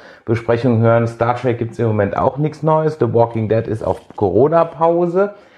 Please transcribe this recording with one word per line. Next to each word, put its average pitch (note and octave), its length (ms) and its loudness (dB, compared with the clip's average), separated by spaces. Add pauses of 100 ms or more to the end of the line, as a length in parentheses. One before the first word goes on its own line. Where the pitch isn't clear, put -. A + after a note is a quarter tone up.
(260)
Besprechung A#2 540 0
hören. A#2 280 4
Star A#2 280 -2
Trek A#2 220 -2
gibt's A2+ 220 -8
im A#2+ 80 0
Moment G#2 280 -2
auch - 220 -2
nichts D3+ 260 -6
Neues. D#3 360 0
The A2+ 140 0
Walking A2+ 360 0
Dead F#2+ 180 0
ist G#2+ 160 -6
auf F#2+ 160 -4 (160)
Corona-Pause. E3 1200 0 (240)